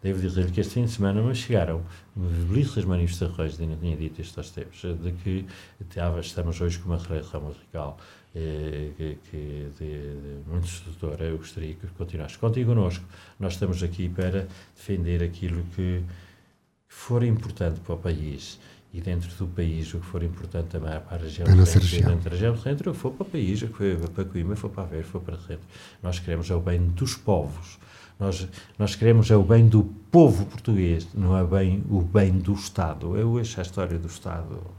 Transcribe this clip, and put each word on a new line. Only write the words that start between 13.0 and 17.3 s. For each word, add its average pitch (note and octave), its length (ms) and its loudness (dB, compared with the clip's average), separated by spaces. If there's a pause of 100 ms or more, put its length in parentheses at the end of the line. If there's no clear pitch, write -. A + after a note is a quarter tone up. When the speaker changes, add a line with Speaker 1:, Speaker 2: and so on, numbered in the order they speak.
Speaker 1:
Nós F#2 140 -4
estamos F2+ 300 -2
aqui F2 260 -4
para F#2 380 -2 (280)
defender F2 480 -2
aquilo F2 400 -4 (140)
que F2+ 260 -2 (840)
for - 340 -2
importante G#2+ 580 0